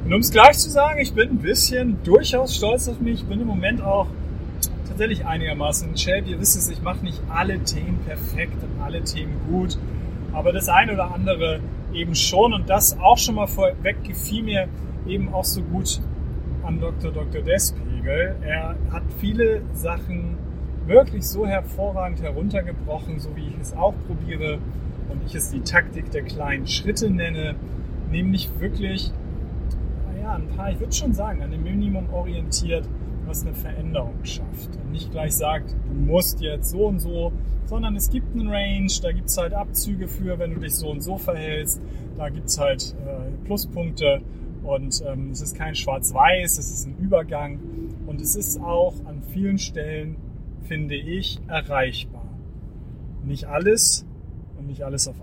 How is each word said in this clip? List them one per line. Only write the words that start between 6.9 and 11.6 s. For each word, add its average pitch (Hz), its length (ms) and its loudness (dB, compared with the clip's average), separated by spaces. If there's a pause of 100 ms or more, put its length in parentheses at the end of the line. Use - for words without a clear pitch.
nicht 170 240 -4
alle 185 320 0
Themen 170 440 0
perfekt - 600 -4
und - 180 -4
alle - 220 -4
Themen - 300 -4 (140)
gut, 180 300 0 (540)
aber 156 200 4
das 185 160 0
eine 202 260 6
oder 185 200 0
andere 165 460 0 (320)